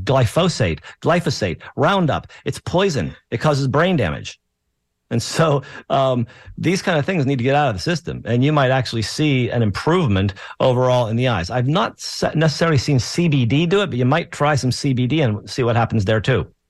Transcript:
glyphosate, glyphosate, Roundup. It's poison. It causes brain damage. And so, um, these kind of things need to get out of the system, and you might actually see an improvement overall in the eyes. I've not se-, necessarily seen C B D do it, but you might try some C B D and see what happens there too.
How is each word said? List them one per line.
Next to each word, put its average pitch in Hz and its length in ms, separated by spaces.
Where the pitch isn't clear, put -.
glyphosate, 131 760
glyphosate, 135 640
Roundup. 151 500
It's - 160
poison. 151 560
It 120 80
causes 139 320
brain 165 260
damage. 76 420
And 117 140
so, 147 380
um, 131 380
these 185 240
kind 170 180
of 143 60
things 175 200
need 139 120
to 117 60
get 135 120
out 143 140
of 107 60
the 90 60
system, 170 440
and 120 180
you 147 80
might 139 200
actually 123 320
see 135 460
an 120 120
improvement 104 720
overall 123 480
in 113 100
the 127 120
eyes. 90 200
I've 123 180
not 180 320
se-, - 340
necessarily 160 440
seen 143 200
C 170 300
B 139 180
D 139 200
do 196 160
it, 196 60
but 120 120
you 127 60
might 156 260
try 151 240
some 127 160
C 139 220
B 123 140
D 151 140
and 107 280
see - 140
what 117 120
happens 113 300
there 110 160
too. 107 280